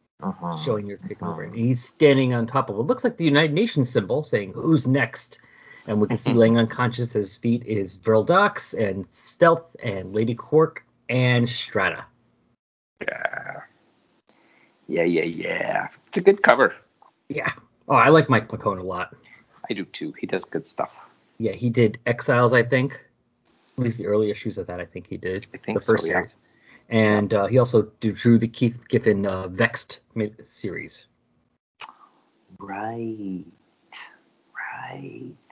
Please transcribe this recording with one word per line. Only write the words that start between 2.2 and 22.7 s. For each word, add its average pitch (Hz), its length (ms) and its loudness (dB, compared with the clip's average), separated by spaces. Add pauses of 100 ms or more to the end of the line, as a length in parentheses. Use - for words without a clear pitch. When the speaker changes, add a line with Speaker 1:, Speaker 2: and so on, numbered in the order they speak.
Speaker 2:
on 117 140 -2
top 120 220 -2
of 101 80 -6
what 117 80 -2
looks 240 180 -2
like - 140 -2
the 170 80 0
United 147 280 4
Nations 156 380 0
symbol, 120 320 -2
saying, 101 300 -4
"Who's 147 340 0
next?" - 520 -2 (480)
And 107 120 0
we 104 80 2
can 113 100 -2
see 139 160 -2
Speaker 1:
<laughs> 117 80 6
Speaker 2:
laying 113 160 6
unconscious 120 560 -2
at 110 60 -2
his 98 160 -6
feet 117 300 -2
is 98 320 -6
Vril 110 260 2
Dox 190 500 0
and 98 400 -4
Stealth - 680 2
and 95 300 -6
Lady 113 220 0
Quark 160 500 0 (240)
and 123 400 2
Strata. - 560 -4 (960)
Speaker 1:
Yeah. - 600 -8 (1300)
Yeah, 82 160 0
yeah, 85 200 2
yeah. 87 640 -6 (200)
It's - 100 -8
a 180 40 -2
good 196 200 4
cover. 123 320 4 (540)
Speaker 2:
Yeah. - 240 -6 (380)
Oh, 139 60 2
I 120 140 6
like 156 200 6
Mike 110 180 2
McCone 98 320 -6
a 92 40 -12
lot. 92 300 -8 (560)
Speaker 1:
I 117 40 -6
do 95 100 -8
too. 80 340 -12
He - 100 -10
does 90 180 -4
good - 200 -8
stuff. - 280 -8 (460)
Speaker 2:
Yeah, 107 140 -2
he 120 160 -2
did 117 360 2
Exiles, 120 480 2
I 120 100 6
think. 131 300 0 (840)